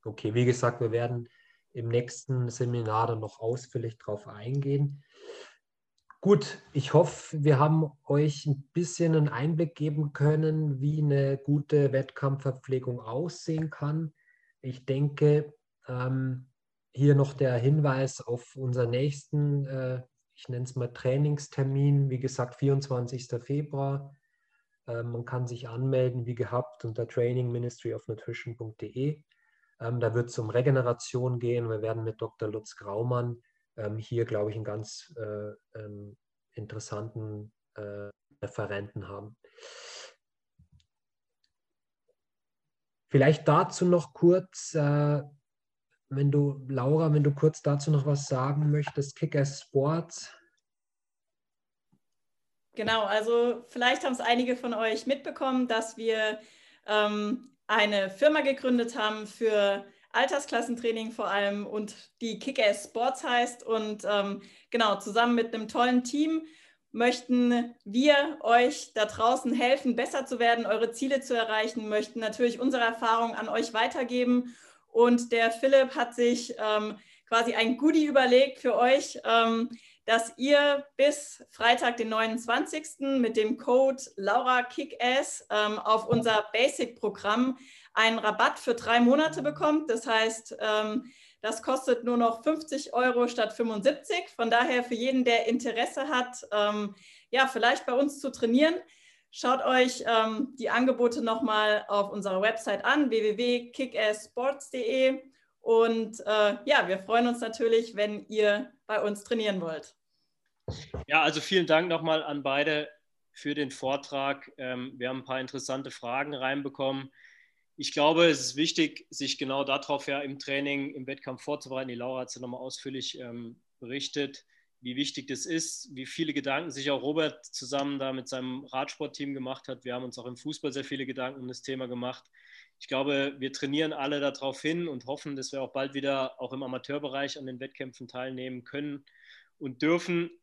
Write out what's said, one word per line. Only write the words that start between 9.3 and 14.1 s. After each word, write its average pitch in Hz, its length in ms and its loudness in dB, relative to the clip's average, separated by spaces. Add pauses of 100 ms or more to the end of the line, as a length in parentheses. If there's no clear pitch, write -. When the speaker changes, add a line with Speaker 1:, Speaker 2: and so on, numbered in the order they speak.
Speaker 1:
geben 151 400 -2
können, 156 680 2
wie 151 220 0
eine 139 340 2
gute 143 560 2
Wettkampfverpflegung 135 1040 -2
aussehen 160 680 -6
kann. 151 460 -4 (480)